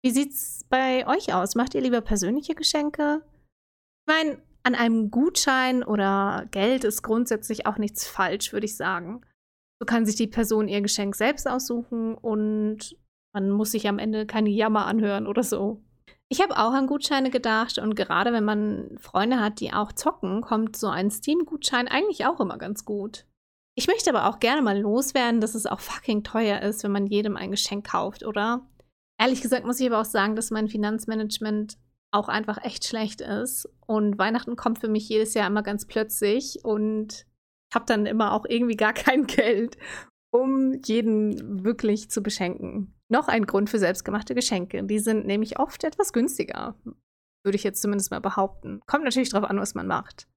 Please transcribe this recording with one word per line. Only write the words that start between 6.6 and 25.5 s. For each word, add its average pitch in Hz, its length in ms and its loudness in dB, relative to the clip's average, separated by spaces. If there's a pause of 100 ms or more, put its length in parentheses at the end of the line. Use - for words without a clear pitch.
ist 208 180 0
grundsätzlich 220 640 -2
auch 214 140 0
nichts - 280 -4
falsch, 185 460 -2
würde 208 140 -2
ich 208 100 -8
sagen. 185 440 -4 (580)
So 220 80 -6
kann 226 180 4
sich 214 80 2
die 220 140 0
Person 214 400 2
ihr 202 140 0
Geschenk 202 340 -2
selbst 277 320 0
aussuchen 233 680 -2
und 214 840 -2 (380)
man 196 160 0
muss 214 220 2
sich 214 160 -2
am 202 100 0
Ende 214 300 -2
keine 214 240 2
Jammer 214 340 2
anhören 208 400 0
oder 226 160 0
so. 208 400 -2 (500)
Ich 262 80 -2
habe 392 180 2
auch 226 140 4
an 269 160 2
Gutscheine 277 420 0
gedacht 233 480 0
und 214 160 0
gerade 202 380 2
wenn 220 140 2
man 208 540 -2
Freunde 233 420 0
hat, 214 180 0
die - 140 -4
auch 208 180 0
zocken, 196 480 -2
kommt 220 380 -2
so 214 100 -2
ein 190 240 0
Steam-Gutschein 285 760 0
eigentlich 349 360 0
auch - 140 0
immer 208 180 0
ganz - 280 -8
gut. 208 400 -6 (500)
Ich - 120 0
möchte 453 240 2
aber 233 180 2
auch - 100 -4
gerne 269 220 2
mal 202 180 2
loswerden, 233 640 2
dass 214 140 -2